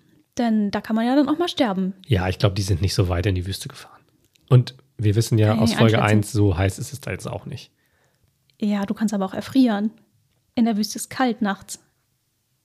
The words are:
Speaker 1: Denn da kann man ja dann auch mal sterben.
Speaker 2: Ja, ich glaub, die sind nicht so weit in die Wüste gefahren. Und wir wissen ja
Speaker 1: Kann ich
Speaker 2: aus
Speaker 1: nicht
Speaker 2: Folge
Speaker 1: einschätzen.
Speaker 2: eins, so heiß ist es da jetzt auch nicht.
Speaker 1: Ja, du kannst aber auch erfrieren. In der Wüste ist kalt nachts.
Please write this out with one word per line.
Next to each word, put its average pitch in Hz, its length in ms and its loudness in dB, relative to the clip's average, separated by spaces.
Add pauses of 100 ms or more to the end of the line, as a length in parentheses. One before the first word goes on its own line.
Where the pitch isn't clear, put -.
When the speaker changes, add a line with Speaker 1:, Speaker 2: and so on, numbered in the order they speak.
(380)
Speaker 1:
Denn 220 340 0
da 208 100 -4
kann 220 140 -4
man 226 100 0
ja 247 100 2
dann 277 140 4
auch 302 80 0
mal 349 100 0
sterben. 190 460 -2 (140)
Speaker 2:
Ja, 92 200 2
ich 92 120 -2
glaub, 95 160 2
die 101 60 -4
sind 95 200 0
nicht 90 140 -2
so 92 120 2
weit 87 180 -2
in 98 100 2
die 90 100 -4
Wüste 95 240 -8
gefahren. - 320 -20 (480)
Und 127 260 4 (220)
wir 104 180 0
wissen 113 220 2
ja 107 100 4
Speaker 1:
Kann 107 100 2
ich 110 60 2
Speaker 2:
aus 117 80 4
Speaker 1:
nicht - 80 -2
Speaker 2:
Folge 113 220 4
Speaker 1:
einschätzen. 107 160 4
Speaker 2:
eins, 101 140 0
so 101 260 2
heiß 98 220 -2
ist - 140 -10
es - 80 -16
da - 100 -10
jetzt - 160 -10
auch - 180 -10
nicht. - 260 -14 (920)
Speaker 1:
Ja, 202 240 -2
du 214 80 -6
kannst 214 200 -2
aber 196 120 -2
auch 190 80 -10
erfrieren. 214 580 0 (640)
In 233 100 2
der 220 120 0
Wüste 208 200 -4
ist - 120 -12
kalt 240 320 -2
nachts. - 380 -4 (840)